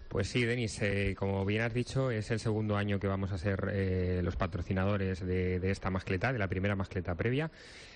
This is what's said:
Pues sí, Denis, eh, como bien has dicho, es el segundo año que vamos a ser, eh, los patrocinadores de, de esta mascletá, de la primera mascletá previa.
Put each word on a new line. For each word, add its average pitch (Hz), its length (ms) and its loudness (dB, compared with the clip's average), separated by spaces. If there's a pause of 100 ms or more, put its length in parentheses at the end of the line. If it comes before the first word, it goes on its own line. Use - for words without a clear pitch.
Pues 95 180 0
sí, 123 160 0
Denis, 117 380 0
eh, 98 360 2
como 98 280 0
bien 107 160 2
has 117 120 0
dicho, 127 380 0
es 107 200 -2
el 110 100 0
segundo 107 340 0
año 101 240 2
que 98 80 0
vamos 98 240 0
a 98 60 -2
ser, 98 340 0
eh, 92 500 2
los 90 140 0
patrocinadores 95 880 0
de, 90 360 2
de 95 100 2
esta 95 200 -2
mascletá, 92 420 0
de 117 60 -2
la 98 100 0
primera 92 260 0
mascletá 92 400 -2
previa. 131 360 0 (440)